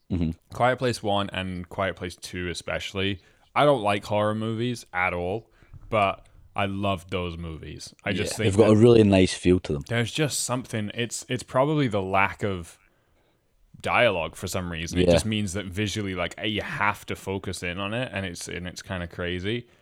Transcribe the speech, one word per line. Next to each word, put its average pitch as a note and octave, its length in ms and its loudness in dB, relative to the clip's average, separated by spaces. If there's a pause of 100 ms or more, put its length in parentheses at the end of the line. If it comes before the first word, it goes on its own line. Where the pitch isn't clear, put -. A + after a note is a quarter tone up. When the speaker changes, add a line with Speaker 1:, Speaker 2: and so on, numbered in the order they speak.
(100)
Speaker 1:
Mm-hmm. D#2+ 200 0 (240)
Speaker 2:
Quiet B2 240 2
Place B2 240 -2
One G2+ 280 -2
and F#2 380 -6
Quiet F#2+ 280 -4
Place F2+ 200 -10
Two F2+ 320 -8
especially. F#2+ 720 -4 (340)
I C3 120 4
don't C3+ 160 4
like G2+ 240 0
horror G#2+ 280 0
movies A2+ 600 -4
at F2+ 180 0
all, F2+ 380 -4 (400)
but G2+ 360 0 (280)
I G#2 100 0
loved G2 460 -4
those F2 260 -4
movies. D#2+ 560 -12 (100)
I G#2 120 -2
just G2+ 180 -2
Speaker 1:
Yeah, - 60 -8
Speaker 2:
think A2 80 0
Speaker 1:
they've F#2+ 100 2
got G#2+ 120 8
Speaker 2:
that G#2+ 40 8
Speaker 1:
a G#2+ 40 8
really A#2 280 10
nice F#2+ 300 6
feel F2+ 260 4
to - 140 -4
them. C#2+ 140 -4
Speaker 2:
there's A#2 240 -2
just D3+ 320 -2
something. A#2 500 -6
It's, - 340 -6
it's B2+ 140 -4
probably D3 460 2
the G2+ 120 0
lack F#2+ 420 0
of F#2 360 -6 (1000)
dialogue F#2 580 2
for G2 100 -8
some F2+ 260 -4
reason. E2 260 -4
It F2+ 100 4
Speaker 1:
Yeah. F2 40 8
Speaker 2:
just E2 140 4
means G#2 260 -2
that F#2 140 -6
visually, G2 480 -4
like, F2 280 -4
you G#2 200 -2
have G2+ 440 -2
to F#2+ 100 -8
focus F#2+ 460 -6
in F2+ 160 -6
on G2+ 140 -6
it, B2 180 -4
and F#2+ 140 -4
it's, F2 240 -8
and F2 180 -8
it's D#2+ 140 -12
kinda F2+ 260 -6
crazy. F2+ 600 -4 (160)